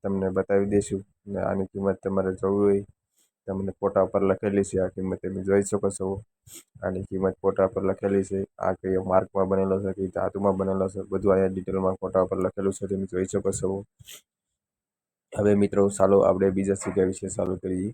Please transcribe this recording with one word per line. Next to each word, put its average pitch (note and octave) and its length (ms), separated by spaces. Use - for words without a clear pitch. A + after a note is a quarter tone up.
તમને G2 260
બતાવી G2 360
દઈશું G2+ 360
ને G2 140
આની G2 240
કિંમત G2 380
તમારે F#2+ 300
જોવી G2 300
હોય G2 200
તમને G2 240
ફોટા F#2+ 340
પર F#2+ 160
લખેલી G2 420
છે G2 160
આ F#2 80
કિંમત F#2+ 340
તમે F#2+ 220
જોઈ G2 180
શકો G2 280
છો. G2 320
આની F#2+ 200
કિંમત F#2+ 380
ફોટા F#2+ 260
પર F#2+ 160
લખેલી G2 400
છે. G2 160
આ F#2 160
કઈ F#2+ 240
માર્કમાં F#2+ 520
બનેલો F#2+ 340
છે F#2+ 100
કે F#2+ 140
ધાતુમાં F#2+ 500
બનેલો F#2+ 300
છે, F#2+ 140
બધું G2 320
અહીંયા F#2+ 140
ડિટેલમાં F#2+ 480
ફોટા F#2 300
પર F#2 120
લખેલું F#2+ 360
છે, G2 140
તમે G2 180
જોઈ F#2 200
શકો G2 260
છો. G2 320
હવે G#2 220
મિત્રો G2+ 340
ચાલો G2 320
આપણે F#2+ 280
બીજા G2 240
સિક્કા F#2+ 300
વિશે F#2+ 240
ચાલુ F#2+ 300
કરીએ. F#2 360